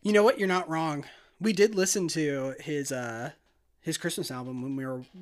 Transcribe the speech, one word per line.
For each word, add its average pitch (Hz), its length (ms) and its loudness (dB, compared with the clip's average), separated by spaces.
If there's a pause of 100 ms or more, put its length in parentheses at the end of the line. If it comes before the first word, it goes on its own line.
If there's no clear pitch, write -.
You 208 80 2
know 208 120 8
what? 262 140 6
You're 196 100 0
not 180 220 2
wrong. 160 360 -2 (340)
We 214 140 2
did 208 220 6
listen 190 340 2
to 139 500 -2
his, 143 320 -4
uh, 123 400 -6 (480)
his 165 200 -4
Christmas 175 320 -4
album 127 320 -8
when 135 120 -4
we 135 120 -4
were 127 160 -6 (180)